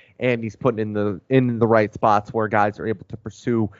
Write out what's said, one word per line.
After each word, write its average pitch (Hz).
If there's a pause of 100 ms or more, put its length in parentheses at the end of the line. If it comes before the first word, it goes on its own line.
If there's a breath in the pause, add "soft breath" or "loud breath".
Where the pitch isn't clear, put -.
(200 soft breath)
and 120
he's 107
putting 117
in 107
the, 104
in 127
the 117
right 110
spots 104
where 110
guys 104
are 78
able 110
to -
pursue 113